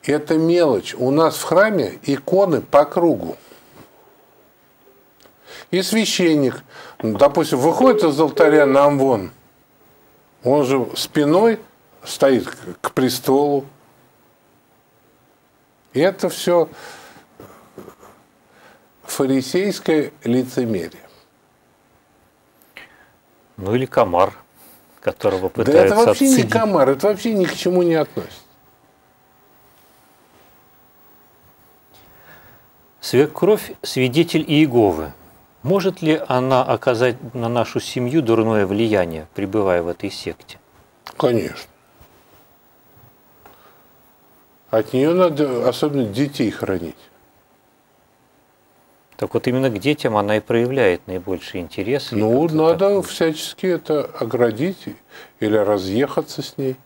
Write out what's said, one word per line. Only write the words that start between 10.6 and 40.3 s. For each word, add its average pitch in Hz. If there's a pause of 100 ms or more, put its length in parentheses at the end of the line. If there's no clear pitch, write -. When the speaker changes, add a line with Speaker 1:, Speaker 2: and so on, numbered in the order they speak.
Speaker 1:
же 127 (100)
спиной 180 (460)
стоит 131
к, - (240)
к -
престолу. 139 (2250)
И 127
это 185
все 165 (2250)
фарисейское 151 (100)
лицемерие. 120 (2500)
Speaker 2:
Ну 98
или 131
комар, 92 (640)
которого 92
Speaker 1:
Да 117
это 135
Speaker 2:
пытаются 196
Speaker 1:
вообще 233
не 269
Speaker 2:
отцедить. 226
Speaker 1:
комар, 202
это 139
вообще 214
ни 190
к 160
чему 180
не 170
относится. - (4000)
Speaker 2:
Свекровь — - (100)
свидетель 143
Иеговы. 113 (500)
Может 185
ли 156
она 131
оказать 123 (180)
на 117
нашу 117
семью 131
дурное 113
влияние, 92
пребывая 98
в 85
этой 92
секте? - (580)